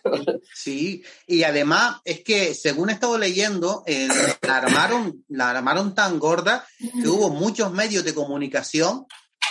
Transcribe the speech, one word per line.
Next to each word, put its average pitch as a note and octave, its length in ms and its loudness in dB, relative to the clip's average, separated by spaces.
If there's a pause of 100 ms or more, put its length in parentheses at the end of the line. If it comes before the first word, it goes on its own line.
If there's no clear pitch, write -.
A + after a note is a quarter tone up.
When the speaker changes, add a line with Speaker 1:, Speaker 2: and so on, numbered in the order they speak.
Speaker 1:
<laughs> C#3+ 380 -2 (120)
Speaker 2:
Sí, D3+ 500 -6 (240)
y E3 160 4
además D#3+ 600 2
es E3 200 -6
que, G3 300 2
según D#3+ 360 0
he - 20 2
estado A#3 260 0
leyendo, G3 680 0
eh, C3+ 220 -2 (340)
la C3 140 2
armaron, E3 720 0
la C3 220 0
armaron D3+ 440 0
tan F#3 240 2
gorda E3+ 480 0 (340)
que A3+ 80 2
hubo F#3+ 220 4
muchos G3 420 0
medios G3 320 0
de D#3 80 -2
comunicación, C#3+ 920 -2 (440)